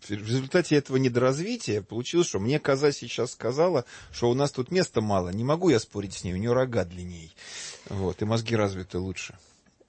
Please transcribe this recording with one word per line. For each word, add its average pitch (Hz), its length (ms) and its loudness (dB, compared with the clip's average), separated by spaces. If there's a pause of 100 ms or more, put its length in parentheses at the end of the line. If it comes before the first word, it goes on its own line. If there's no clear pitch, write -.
в - 40 -6
результате 131 640 0
этого 139 220 2
недоразвития 131 840 2
получилось, 131 460 0
что - 120 -2
мне 127 200 2
коза 143 320 2
сейчас 120 400 -4
сказала, 143 540 0 (260)
что - 180 2
у 120 60 4
нас 143 160 2
тут 127 180 -6
места 175 320 0
мало, 98 280 0
не 101 140 -4
могу 165 260 2
я 120 100 6
спорить 98 340 -8
с - 100 -12
ней, 87 100 -4
у 92 40 -2
нее 113 160 2
рога 123 320 2
длинней. 87 460 -14 (580)
Вот, 95 320 -4
и 107 40 -2
мозги 113 300 -2
развиты 98 440 -2
лучше. 92 360 -8 (540)